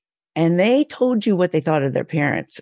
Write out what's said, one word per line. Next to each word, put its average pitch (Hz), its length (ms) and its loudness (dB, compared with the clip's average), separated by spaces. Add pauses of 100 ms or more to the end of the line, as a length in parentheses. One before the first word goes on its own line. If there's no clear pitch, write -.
(340)
And 165 240 2
they 247 260 2
told 247 400 -2
you 208 120 2
what 175 160 0
they 160 80 0
thought 151 220 0
of 135 100 -2
their 135 120 -2
parents. - 560 -4